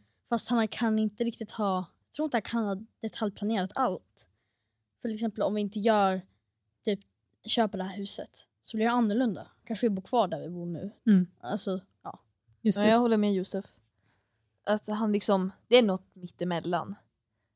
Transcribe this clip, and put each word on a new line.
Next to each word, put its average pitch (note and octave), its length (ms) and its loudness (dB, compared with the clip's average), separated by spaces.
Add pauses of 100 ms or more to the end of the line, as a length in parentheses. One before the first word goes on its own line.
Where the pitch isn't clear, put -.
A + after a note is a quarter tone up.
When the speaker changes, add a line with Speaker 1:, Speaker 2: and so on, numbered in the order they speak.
(280)
Speaker 1:
Fast - 200 -2
han A3+ 200 2
kan A3 300 -2
inte G#3+ 260 -2
riktigt A3+ 260 -6
ha, G3 260 -2
jag - 400 -10
tror D4+ 100 -2
inte C#4+ 100 -4
han G#3 60 0
kan A#3 220 -4
ha G3 120 -2 (260)
detaljplanerat G#3 720 -4
allt. - 540 -4 (720)
För A#3 60 -6
exempel G#3+ 340 -4
om G3+ 120 0
vi G#3 60 -2
inte G#3 200 -4
gör... G3 400 2 (640)
Typ, G3+ 160 -2 (440)
köper G#3+ 340 -2
det F#3 60 -4
här F#3+ 120 -10
huset - 520 -10 (160)
så - 120 -10
blir A3 100 2
det A#3 60 2
annorlunda. A#3 540 0 (180)
Kanske A#3 240 -2
vi - 60 4
bor F#3+ 80 -4
kvar A3 260 2
där D3 120 -4
vi D3 80 -10
bor F3 180 -8
nu. F3 240 -6 (160)
Speaker 2:
Mm. F#3 200 8 (140)
Speaker 1:
Alltså, F#3+ 400 -4 (220)
ja. - 160 -14 (440)
Speaker 2:
Just G3 160 2
Speaker 3:
Ja, G#3 60 2
Speaker 2:
det. G#3+ 60 6
Speaker 3:
jag A3+ 100 6
håller A#3 160 4
med G#3 180 2
Josef. F#3+ 300 -4 (1000)
Att G#3 220 0
han G#3 240 0
liksom, G3 380 2 (180)
det A#3+ 100 8
är B3+ 40 10
något F#3+ 320 0
mittemellan. F3 800 -4 (600)